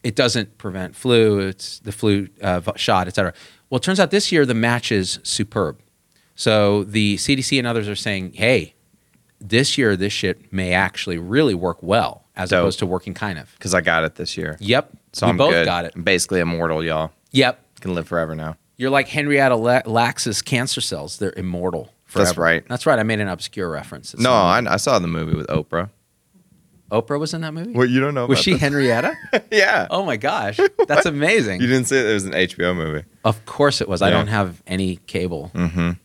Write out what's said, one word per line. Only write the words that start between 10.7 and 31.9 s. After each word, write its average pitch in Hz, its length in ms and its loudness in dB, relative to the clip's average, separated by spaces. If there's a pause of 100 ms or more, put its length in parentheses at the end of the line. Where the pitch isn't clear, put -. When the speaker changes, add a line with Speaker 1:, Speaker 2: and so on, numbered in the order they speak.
Speaker 1:
actually 90 440 -2
really 110 360 0
work 87 300 -4
well 90 420 0 (100)
as 92 140 -6
Speaker 2:
Dope. 90 120 4
Speaker 1:
opposed 85 180 0
to 104 60 -2
working 90 280 -6
kind 92 260 -8
of." - 200 -20
Speaker 2:
'Cause 90 140 -4
I 90 80 4
got 82 220 2
it 80 120 -4
this - 220 -8
year. 80 220 -8
Speaker 1:
Yep. 117 320 -2 (220)
Speaker 2:
So 92 140 -2
Speaker 1:
We 90 40 4
Speaker 2:
I'm 87 60 0
Speaker 1:
both 143 140 4
Speaker 2:
good. 85 140 4
Speaker 1:
got 87 200 -2
it. 82 100 -12
Speaker 2:
I'm 85 80 -10
basically 92 380 0
immortal, 82 420 -2
y'all. 80 280 -2 (200)
Speaker 1:
Yep. 127 280 2 (220)
Speaker 2:
Can 92 140 -6
live 82 120 -4
forever 82 280 -4
now. 78 220 -10 (200)
Speaker 1:
You're 127 120 -4
like 139 200 0
Henrietta 143 460 2
La-, 120 300 2
Lacks' 117 560 0
cancer 123 400 -2
cells. 76 360 -8
They're 98 200 -4
immortal 90 560 -6 (200)
Speaker 2:
That's 92 200 2
Speaker 1:
forever. 85 80 -2
Speaker 2:
right. 82 260 2
Speaker 1:
That's 123 180 -6
right. 139 140 4
I 107 40 0
made 110 180 0
an 101 80 -2
obscure 90 400 -6
reference. - 440 -10
It's - 80 -6
Speaker 2:
No, 127 100 4
Speaker 1:
not 104 360 4
Speaker 2:
I, - 60 2
I 101 40 2
saw 120 220 2
the 85 80 0
movie 80 300 -2
with 78 100 -6
Oprah. 82 420 -4 (1040)
Speaker 1:
Oprah 117 280 0
was 160 140 -6
in 165 80 -8
that 156 120 -8
movie? 175 180 -10
Speaker 2:
What, 127 180 2
you 127 120 2
don't 143 120 -2
know 123 140 -2
Speaker 1:
Was 135 120 4
Speaker 2:
about - 40 0
Speaker 1:
she 190 100 2
Speaker 2:
this? - 80 0
Speaker 1:
Henrietta? 139 540 2 (180)
Speaker 2:
<laughs> - 180 -2
Yeah. 202 380 2
Speaker 1:
Oh 190 160 0
my 127 120 -2
gosh. 117 400 -2
Speaker 2:
<laughs> 392 300 2
Speaker 1:
That's - 180 4
Speaker 2:
What? - 20 2
Speaker 1:
amazing. 147 540 2
Speaker 2:
You 123 60 2
didn't 127 200 2
see 135 100 2